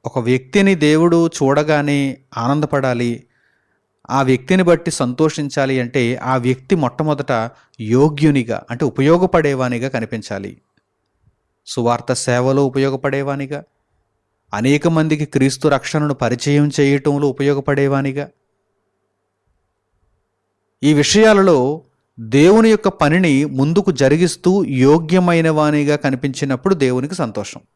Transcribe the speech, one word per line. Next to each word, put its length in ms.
ఒక 140
వ్యక్తిని 560
దేవుడు 520
చూడగానే 920
ఆనందపడాలి, 880
ఆ 120
వ్యక్తిని 400
బట్టి 280
సంతోషించాలి 880
అంటే 360
ఆ 200
వ్యక్తి 380
మొట్టమొదట 760
యోగ్యునిగా 880
అంటే 140
ఉపయోగపడేవానిగా 1040
కనిపించాలి. 720
సువార్త 460
సేవలో 540
ఉపయోగపడేవానిగా, 1000
అనేక 340
మందికి 360
క్రీస్తు 440
రక్షణను 460
పరిచయం 560
చేయటంలో 480
ఉపయోగపడేవానిగా, 1000
ఈ 120
విషయాలలో 880
దేవుని 500
యొక్క 180
పనిని 560
ముందుకు 460
జరిగిస్తూ 760
యోగ్యమైన 840
వానిగా 460
కనిపించినప్పుడు 760
దేవునికి 400
సంతోషం. 460